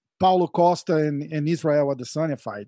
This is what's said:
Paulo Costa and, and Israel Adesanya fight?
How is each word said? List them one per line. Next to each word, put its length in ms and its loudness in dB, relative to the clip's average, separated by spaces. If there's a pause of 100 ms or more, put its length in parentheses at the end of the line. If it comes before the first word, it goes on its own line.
(200)
Paulo 280 4
Costa 480 2
and, 260 0 (100)
and 160 -2
Israel 460 0
Adesanya 440 -4
fight? 300 -12